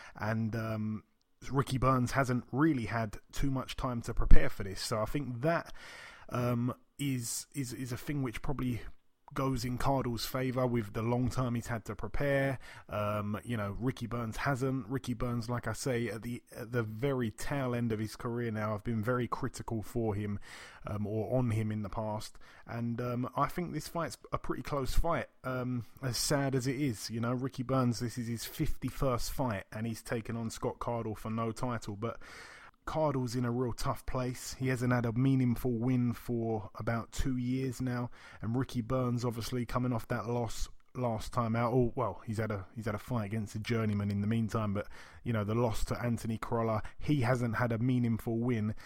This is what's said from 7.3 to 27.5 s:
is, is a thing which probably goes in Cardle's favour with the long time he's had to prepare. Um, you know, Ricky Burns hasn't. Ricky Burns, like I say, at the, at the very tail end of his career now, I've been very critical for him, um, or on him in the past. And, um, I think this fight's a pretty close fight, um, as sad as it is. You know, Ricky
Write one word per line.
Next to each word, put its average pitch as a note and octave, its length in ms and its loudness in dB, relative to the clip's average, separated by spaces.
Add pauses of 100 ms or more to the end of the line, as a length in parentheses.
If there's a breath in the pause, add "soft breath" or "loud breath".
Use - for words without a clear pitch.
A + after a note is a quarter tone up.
is, C3 180 -6
is A#2+ 200 -8
a A#2+ 60 -6
thing D3 260 -4
which A#2+ 180 -4
probably B2+ 400 -2 (520)
goes C3+ 320 0
in B2 120 -4
Cardle's B2+ 480 2
favour B2+ 400 0
with A#2 280 0
the A2+ 80 -2
long B2 260 2
time A#2+ 280 0
he's A2+ 120 -4
had A2+ 180 -4
to G#2 100 -6
prepare. C3+ 600 0 (320 loud breath)
Um, G#2 540 -2
you A#2+ 140 -4
know, G2+ 220 -2
Ricky A#2+ 280 -2
Burns A2+ 300 -6
hasn't. C3 500 -2
Ricky B2+ 260 -4
Burns, A#2+ 360 -4
like A#2+ 180 -4
I A2+ 60 -2
say, A#2+ 340 -2
at G#2+ 140 -6
the, A#2+ 200 -8 (140)
at A#2 160 -10
the A#2+ 120 0
very A#2 480 0
tail C3 440 -2
end A#2+ 160 0
of G#2+ 80 0
his A2 160 -4
career A#2+ 340 -4
now, G#2+ 240 -2
I've G#2 100 -6
been A2+ 200 -2
very B2 240 0
critical - 560 -4
for A2+ 320 -2
him, G#2 240 -2 (480 loud breath)
um, G#2 180 -4
or A2 320 0
on B2 140 2
him A2 180 0
in G#2+ 120 -4
the G2+ 80 -6
past. G#2+ 480 -6 (280 loud breath)
And, A#2 360 -4
um, B2 340 -2
I C#3 120 2
think F3 260 -4
this D3+ 160 -6
fight's D#3+ 280 -6 (140)
a - 60 -2
pretty - 260 -4
close C3+ 300 -2
fight, D#3 340 2 (160)
um, B2+ 420 -4 (160)
as B2+ 160 -2
sad C#3 380 0
as B2 100 0
it C3 140 -2
is. C3+ 300 -2
You A2+ 100 -4
know, A#2+ 140 0
Ricky B2+ 300 -4